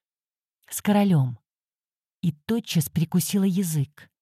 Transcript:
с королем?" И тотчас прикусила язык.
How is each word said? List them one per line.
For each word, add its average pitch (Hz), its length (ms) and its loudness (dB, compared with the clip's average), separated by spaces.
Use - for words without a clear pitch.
с - 120 -12
королем?" 185 580 2
И 170 100 -2
тотчас - 580 -4
прикусила 180 540 0
язык. 170 680 -2